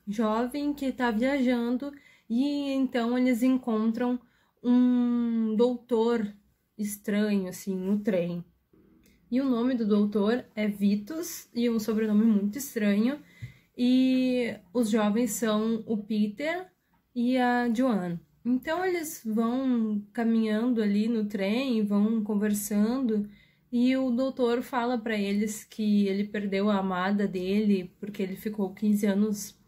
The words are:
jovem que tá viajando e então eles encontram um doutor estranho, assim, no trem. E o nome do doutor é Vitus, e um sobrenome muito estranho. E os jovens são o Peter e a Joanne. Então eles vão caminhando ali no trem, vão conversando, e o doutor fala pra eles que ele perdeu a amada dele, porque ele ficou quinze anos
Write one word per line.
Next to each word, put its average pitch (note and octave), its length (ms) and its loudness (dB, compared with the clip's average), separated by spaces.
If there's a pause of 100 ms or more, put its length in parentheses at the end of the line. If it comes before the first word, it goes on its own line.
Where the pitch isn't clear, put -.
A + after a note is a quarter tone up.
jovem A#3+ 680 -2
que C4+ 200 -4
tá B3 180 -2
viajando B3 840 0 (380)
e C#4 440 -2
então B3+ 440 0
eles B3+ 240 2
encontram B3 800 0 (420)
um A#3+ 920 2
doutor A#3 760 0 (460)
estranho, G#3 680 -2
assim, F#3+ 260 -6
no F#3+ 240 0
trem. F3 460 -2 (840)
E B3 120 0
o C#4 100 0
nome B3 240 2
do A3+ 100 -2
doutor G#3 600 2 (100)
é G#3+ 140 -2
Vitus, G#3 840 -2
e A#3 160 0
um A3+ 120 0
sobrenome G#3+ 440 2
muito G#3 320 2
estranho. A3 640 0 (640)
E B3+ 760 2 (180)
os A#3 160 0
jovens A3 400 2
são A3 560 -2
o A3 100 -2
Peter A3+ 720 -4 (480)
e B3 240 0
a A#3+ 340 2
Joanne. G3 460 0 (260)
Então D#4+ 400 -2
eles F4 400 -4
vão A3+ 800 0 (100)
caminhando A3+ 720 0
ali G#3 240 2
no A3+ 200 0
trem, A3 600 0
vão G#3 380 2
conversando, G#3+ 1040 0 (420)
e B3 260 2
o C4 140 0
doutor B3 520 0
fala B3 360 -2
pra A3 180 -4
eles G3+ 460 -2
que G#3 460 2
ele G3 160 0
perdeu G3+ 440 -2
a G3+ 100 2
amada F#3+ 500 0
dele, F#3+ 720 0
porque G#3 200 -8
ele F#3+ 140 -4
ficou G#3 400 -6
quinze G#3+ 320 0
anos G#3 500 0 (100)